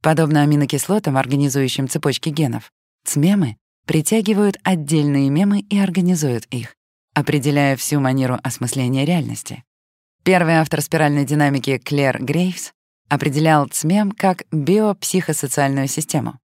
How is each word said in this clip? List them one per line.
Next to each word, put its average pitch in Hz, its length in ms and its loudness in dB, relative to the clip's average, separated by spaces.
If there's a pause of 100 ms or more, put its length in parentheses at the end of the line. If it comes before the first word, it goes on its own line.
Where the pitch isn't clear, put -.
Подобно 156 400 2
аминокислотам, 147 720 0
организующим 135 720 0
цепочки 147 420 -2
генов, 135 420 -4 (320)
цмемы 156 520 0 (280)
притягивают 202 800 0
отдельные 147 640 0
мемы 202 320 2
и 202 160 -4
организуют 175 720 0
их, 120 300 -10 (380)
определяя 143 640 0
всю 147 220 -4
манеру 131 460 0
осмысления 127 600 -2
реальности. 139 600 -4 (580)
Первый 175 320 4
автор 160 260 2
спиральной 147 440 0
динамики 139 540 0
Клэр 139 440 -2
Грейвс 175 500 -4 (360)
определял 147 580 2
цмем 196 460 0
как 185 400 -2
биопсихосоциальную 147 1400 0
систему. 135 560 -4